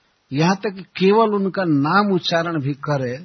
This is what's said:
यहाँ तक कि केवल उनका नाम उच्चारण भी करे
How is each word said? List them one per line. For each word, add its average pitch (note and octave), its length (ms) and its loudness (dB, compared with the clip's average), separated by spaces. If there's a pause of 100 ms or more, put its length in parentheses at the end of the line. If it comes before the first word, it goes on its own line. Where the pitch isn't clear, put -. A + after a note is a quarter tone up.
(320)
यहाँ E3+ 240 2
तक G#3 180 -6
कि F#3+ 80 -14
केवल G#3 520 2
उनका G3 300 -2
नाम E3+ 480 2
उच्चारण E3 480 -2
भी C#3 140 -4
करे C3+ 500 -4